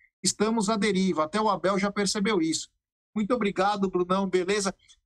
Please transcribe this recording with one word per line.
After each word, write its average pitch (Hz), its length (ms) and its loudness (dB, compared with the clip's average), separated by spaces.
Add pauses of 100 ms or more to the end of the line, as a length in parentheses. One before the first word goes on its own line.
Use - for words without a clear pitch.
(220)
Estamos 208 460 0
à 220 80 0
deriva, 190 480 2
até 214 160 -2
o 220 80 2
Abel 190 300 0
já 202 140 0
percebeu 202 480 0
isso." 160 320 -4 (440)
Muito 214 160 -2
obrigado, 196 560 0
Brunão, 185 400 0
beleza? 185 460 0 (320)